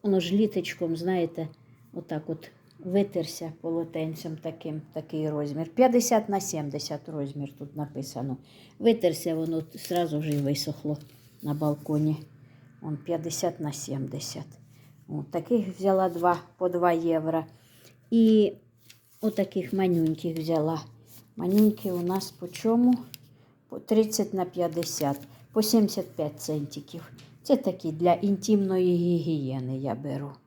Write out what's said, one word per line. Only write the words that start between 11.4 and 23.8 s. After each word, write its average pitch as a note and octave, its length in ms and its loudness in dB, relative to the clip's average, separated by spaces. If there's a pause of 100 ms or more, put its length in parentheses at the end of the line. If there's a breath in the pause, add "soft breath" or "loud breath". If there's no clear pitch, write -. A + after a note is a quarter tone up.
на D3 120 -4
балконі. D3+ 640 0 (640 soft breath)
Он D#3 160 -8
п'ятдесят E3 600 -4
на D3+ 120 -4
сімдесят. - 760 -8 (640 soft breath)
От D3+ 240 -8
таких F#3 360 0 (100)
взяла F#3+ 320 4
два E3+ 300 2 (180)
по F#3 120 0
два F3 220 4
євро. D#3+ 540 0 (640 soft breath)
І A3 440 6 (680)
отаких G3+ 520 -2
манюньких E3 640 2
взяла. D#3+ 440 0 (540 loud breath)
Манюньки G#3 560 4
у F3 100 -2
нас F#3 300 -2
по - 160 -14
чому? A#3 460 4 (760 loud breath)
По - 100 -12
тридцять G#3+ 540 2